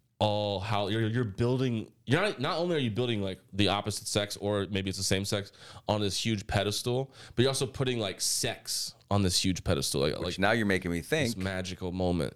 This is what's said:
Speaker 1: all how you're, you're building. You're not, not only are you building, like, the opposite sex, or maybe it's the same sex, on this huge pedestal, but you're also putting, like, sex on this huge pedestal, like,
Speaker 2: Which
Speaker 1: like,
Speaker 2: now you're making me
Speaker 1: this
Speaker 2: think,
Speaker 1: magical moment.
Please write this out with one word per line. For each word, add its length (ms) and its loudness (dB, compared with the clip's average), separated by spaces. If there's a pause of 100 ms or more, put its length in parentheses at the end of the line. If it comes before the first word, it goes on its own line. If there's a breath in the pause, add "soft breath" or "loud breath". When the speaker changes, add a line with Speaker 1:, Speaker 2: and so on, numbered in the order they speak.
(180)
Speaker 1:
all 400 2
how 300 0
you're, 180 2
you're 160 0
building. 640 0 (200)
You're 140 2
not, 200 -2
not 180 -2
only 160 0
are 60 2
you 100 0
building, 320 0
like, 160 -4 (140)
the 160 4
opposite 400 -2
sex, 320 -2
or 300 0
maybe 180 -2
it's 100 -4
the 60 -4
same 200 2
sex, 280 -4 (360 loud breath)
on 120 2
this 240 0
huge 240 -2
pedestal, 640 0 (240 loud breath)
but 60 4
you're 80 4
also 160 0
putting, 340 -2
like, 200 -4
sex 720 -2 (160)
on 120 4
this 220 4
huge 180 0
pedestal, 380 0
like, 180 2
Speaker 2:
Which 60 -4
Speaker 1:
like, 160 -4
Speaker 2:
now 100 4
you're 160 4
making 240 2
me 80 0
Speaker 1:
this 100 -6
Speaker 2:
think, 280 0
Speaker 1:
magical 560 -4
moment. 440 0